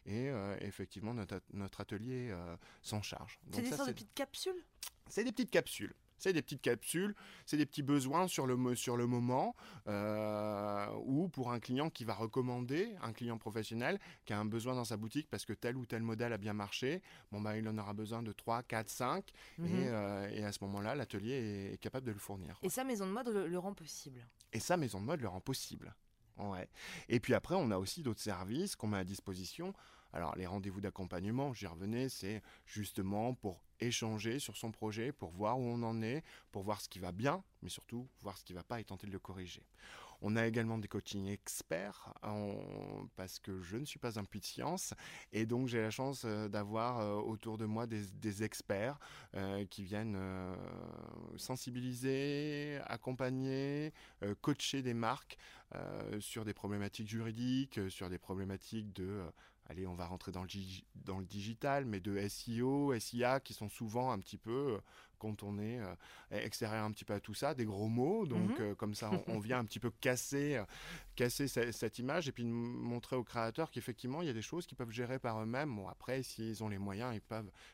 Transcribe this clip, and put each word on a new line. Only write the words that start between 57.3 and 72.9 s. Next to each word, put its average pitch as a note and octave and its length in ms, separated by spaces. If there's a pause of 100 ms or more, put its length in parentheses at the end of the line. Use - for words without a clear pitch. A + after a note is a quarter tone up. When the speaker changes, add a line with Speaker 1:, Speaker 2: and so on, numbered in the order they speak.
Speaker 1:
euh, F#2+ 120
sur F#2 200
des F2+ 80
problématiques G2 760
de, F#2 100
euh, F#2 280 (340)
allez, F2+ 200
on F2+ 100
va F2 100
rentrer F2+ 260
dans F#2 120
le F2+ 40
digi-, F#2+ 380 (100)
dans F#2+ 240
le F#2 60
digital, A2+ 600
mais G#2 140
de G2+ 160
S G2+ 320
I A#2 140
O, C#3 320
S A2 200
I A#2+ 120
A, C3 160
qui - 120
sont G#2+ 140
souvent A#2+ 440
un G#2 80
petit F#2+ 180
peu, B2 380
euh, G2 40 (380)
quand G#2+ 260
on G2+ 140
est, A2+ 220
euh, F2+ 160 (340)
extérieur A2 540
un G#2+ 80
petit - 140
peu G#2 80
à G2+ 60
tout G#2+ 140
ça, C#3+ 220
des B2 100
gros G#2 220
mots. D3+ 400
Donc, F3+ 320
Speaker 2:
Mhm. - 20
Speaker 1:
euh, G2+ 140
comme G#2 180
ça, G#2+ 180
on, - 120 (120)
on G#2+ 40
vient A#2 180
un A#2+ 80
petit A2 140
peu A#2+ 100
casser, C#3 680
euh, G2+ 80 (500)
casser B2 320
ce-, A#2+ 240
cette - 280
image C#3+ 280
et B2+ 40
puis A#2+ 120
m-, A#2 80
montrer A#2+ 640